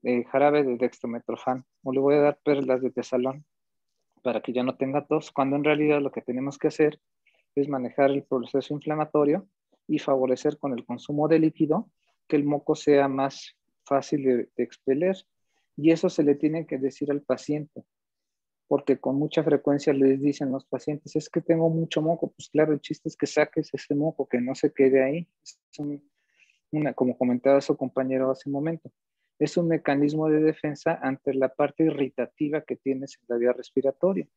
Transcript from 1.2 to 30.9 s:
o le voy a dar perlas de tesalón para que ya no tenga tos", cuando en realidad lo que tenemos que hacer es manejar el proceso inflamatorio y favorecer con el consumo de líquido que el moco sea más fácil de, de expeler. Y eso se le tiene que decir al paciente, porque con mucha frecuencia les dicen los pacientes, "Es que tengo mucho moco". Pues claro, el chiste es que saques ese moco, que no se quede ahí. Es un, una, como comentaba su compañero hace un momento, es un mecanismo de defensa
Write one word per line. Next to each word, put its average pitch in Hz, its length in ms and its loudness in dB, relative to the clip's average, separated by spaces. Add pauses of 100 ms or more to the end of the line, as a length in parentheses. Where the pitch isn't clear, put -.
o 131 80 -6
le 135 80 0
voy 143 160 4
a 147 60 4
dar 147 220 2
perlas 131 380 0
de 127 100 -2
tesalón 131 540 -4 (760)
para 113 200 -2
que 123 120 -8
ya 123 80 -2
no 131 160 -4
tenga 139 300 -4
tos", 156 240 -2
cuando 139 240 -2
en 147 80 -2
realidad 151 380 2
lo 139 100 -4
que - 100 -8
tenemos 131 380 -8
que 160 80 0
hacer 151 320 0 (560)
es 143 140 -2
manejar 139 420 0
el 139 120 -2
proceso 131 500 -4
inflamatorio 151 760 0 (400)
y 147 120 -2
favorecer 131 580 0
con 139 160 -6
el 117 120 -8
consumo 147 440 -4
de 160 100 6
líquido 160 500 0 (380)
que - 80 -2
el 143 80 2
moco 147 320 -2
sea 143 320 4
más 135 480 -6 (300)
fácil 139 380 -2
de, 123 340 2
de 123 60 -2
expeler. 156 520 -2 (600)
Y 156 140 4
eso 165 180 2
se 165 140 0
le 143 120 4
tiene 156 320 -2
que 143 100 -6
decir 135 340 -4
al 143 100 -2
paciente, - 640 -6 (840)
porque 143 320 2
con 131 160 -2
mucha 151 260 0
frecuencia 147 520 2
les 135 260 4
dicen 139 320 0
los 135 140 -6
pacientes, - 500 -8
"Es 151 140 -4
que - 100 -2
tengo 165 300 2
mucho 160 320 -2
moco". 160 300 -2
Pues - 180 -20
claro, 151 240 2
el 147 80 -4
chiste - 260 -8
es - 80 -10
que 143 120 -2
saques - 460 -2
ese - 220 -4
moco, 147 320 -2
que 123 140 -2
no 127 120 -4
se 151 200 -2
quede 135 300 4
ahí. 156 240 -2 (140)
Es - 160 -20 (200)
un, 147 260 -10 (680)
una, 151 220 -2
como 127 240 0
comentaba 131 440 2
su - 160 -2
compañero 131 540 -2
hace 135 180 -6
un 139 40 -4
momento, 156 380 -6 (480)
es 147 160 0
un 170 140 2
mecanismo 147 580 0
de 151 140 4
defensa 156 600 0